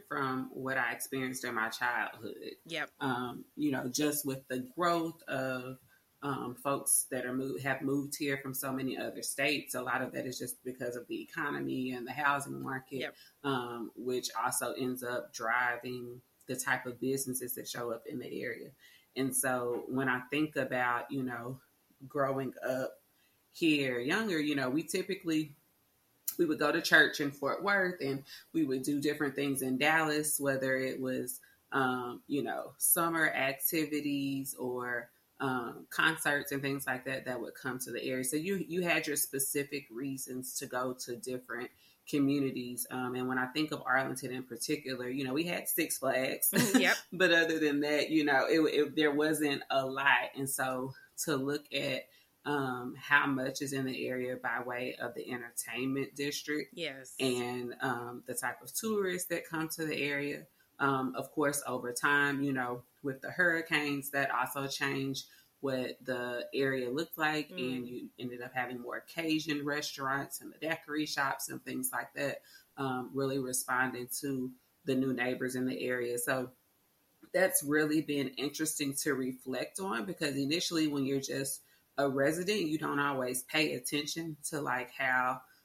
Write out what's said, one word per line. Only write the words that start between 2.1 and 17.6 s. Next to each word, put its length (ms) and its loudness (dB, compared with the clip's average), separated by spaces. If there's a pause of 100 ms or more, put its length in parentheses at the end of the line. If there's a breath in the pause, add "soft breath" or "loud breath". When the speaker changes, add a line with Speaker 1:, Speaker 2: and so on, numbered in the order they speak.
Speaker 2:
Yep. 240 -4 (100)
Speaker 1:
Um, 460 -2 (100)
you 160 2
know, 180 -2
just 360 2
with 220 -4
the 120 -2 (160)
growth 520 2
of, 500 -4 (460 soft breath)
um, 400 -4
folks 480 2
that 140 -2
are 80 -2
mo-, 280 -2
have 200 0
moved 360 0
here 240 0
from 120 -6
so 180 -4
many 260 -2
other 240 -6
states, 540 0
a 60 -2
lot 200 0
of 120 -4
that 120 -4
is 140 -6
just 240 -8
because 320 -6
of 120 -10
the 140 -6
economy 680 -2
and 160 -6
the 60 -6
housing 500 0
market, 380 -6
Speaker 2:
Yep. 140 -6 (280 loud breath)
Speaker 1:
um, 540 -2
which 320 -2 (120)
also 320 0
ends 300 -2
up 300 -4
driving 880 -2 (260)
the 80 -2
type 300 0
of 140 -8
businesses 560 -2
that 120 -10